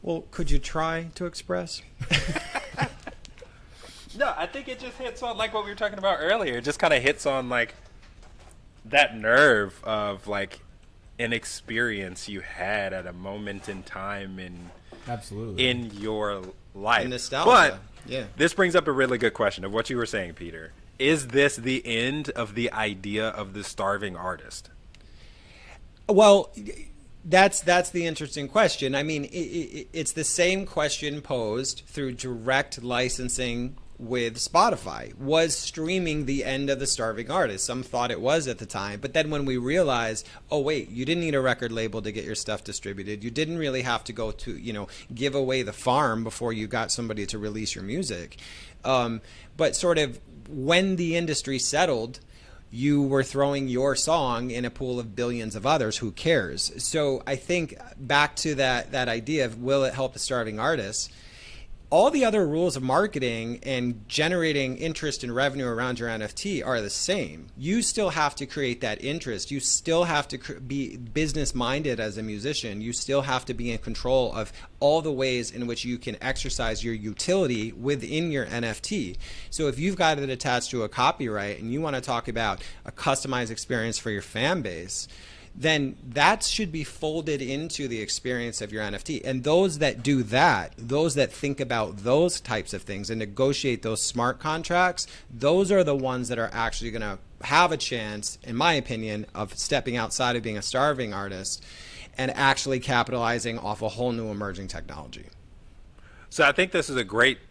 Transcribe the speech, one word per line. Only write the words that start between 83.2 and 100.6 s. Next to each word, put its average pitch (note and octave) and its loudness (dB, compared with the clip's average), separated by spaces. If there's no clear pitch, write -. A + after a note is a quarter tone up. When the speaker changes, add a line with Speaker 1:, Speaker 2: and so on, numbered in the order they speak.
Speaker 1:
experience A2+ -2
for A2+ -4
your G2+ -2
fan D3 0
base, F2+ -8
then C#3+ 0
that D3 4
should G3+ 0
be D#3 -6
folded D#3 -4
into C#3 -4
the A2+ -4
experience A#2+ -4
of G#2 -8
your G#2+ -2
N G2+ -4
F G2 -8
T. D3+ -6
And C3 -2
those D#3+ 4
that C#3+ 2
do C3 4
that, A2+ 4
those C#3 2
that C3+ 4
think C#3 -2
about A2 -2
those D#3 4
types A2 -4
of G2 -6
things G2+ -8
and A2 -2
negotiate B2 0
those A2 -2
smart A#2+ 0
contracts, F3 0
those E3 4
are F#3+ 8
the D3 4
ones B2+ -2
that A#2+ -2
are A2+ 0
actually A2+ -2
gonna G#2 -4
have D#3+ 6
a D#3 0
chance, G#2+ -6
in A#2 -8
my D#3 4
opinion, A2 -4
of G2+ -6
stepping B2 0
outside A#2+ 0
of A2 -4
being G#2+ -4
a G2 -6